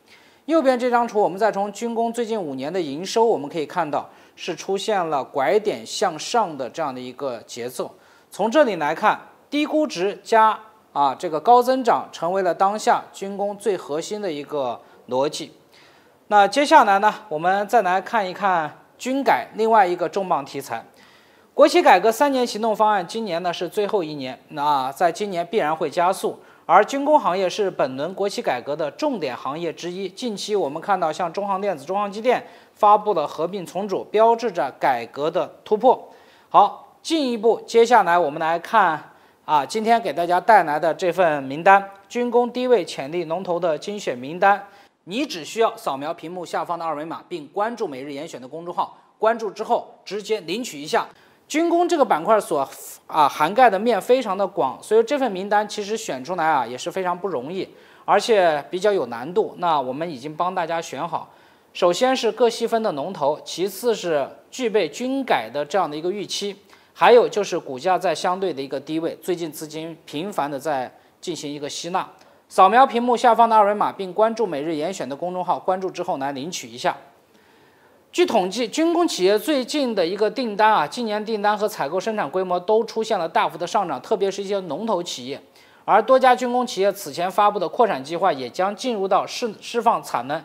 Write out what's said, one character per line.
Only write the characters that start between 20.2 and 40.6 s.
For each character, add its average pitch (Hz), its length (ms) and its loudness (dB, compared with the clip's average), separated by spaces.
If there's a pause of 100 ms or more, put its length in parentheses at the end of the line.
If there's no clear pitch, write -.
磅 147 160 0
题 139 160 -10
材。 120 240 -8 (680)
国 302 140 8
企 349 120 4
改 240 200 8
革 214 100 4
三 277 220 2
年 254 120 0
行 226 160 -4
动 220 140 0
方 214 160 2
案 190 160 0
今 226 180 -8
年 175 200 -4
呢 175 80 -2
是 170 160 -6
最 208 180 -2
后 190 160 0
一 156 140 -6
年， 127 200 -8 (120)
那 143 420 0
在 170 220 0
今 202 180 -6
年 170 160 -4
必 196 120 -2
然 156 160 0
会 165 140 -2
加 170 240 2
速。 151 240 -4 (300)
而 202 180 8
军 277 200 -4
工 294 160 6
行 190 180 -2
业 190 100 0
是 190 220 -2
本 143 260 -2
轮 156 180 -6
国 196 140 -2
企 233 140 -8
改 131 180 -2
革 143 140 -6
的 151 160 -4
重 262 300 -4
点 127 160 -4
行 131 200 -8
业 170 160 -6
之 - 160 -10
一。 180 200 -8
近 214 280 -8
期 208 200 -4
我 175 120 0
们 156 140 -10
看 196 160 0
到 160 140 -2
像 165 200 -4
中 202 140 -6
航 190 140 -4
电 196 180 -4
子、 135 60 -18
中 180 120 -4
航 202 140 -4
机 196 100 -12
电 220 240 2 (280)
发 208 260 6
布 208 160 0
了 147 140 -2
合 - 180 -6
并 180 180 -6
重 190 220 -6
组， 185 240 -4
标 226 240 6
志 233 160 -4
着 165 180 -2 (120)
改 123 260 0
革 143 240 -4
的 170 320 -4
突 - 140 0
破。 247 340 2 (380)
好， - 540 4
进 302 280 -2
一 240 60 -4
步， 220 300 2
接 226 180 4
下 226 180 6
来 175 160 4
我 165 120 2
们 156 100 -6
来 165 180 0
看， 165 540 2 (320)
啊， 147 200 2
今 214 200 -4
天 233 160 4
给 185 100 -4
大 156 140 -2
家 175 160 2
带 190 240 6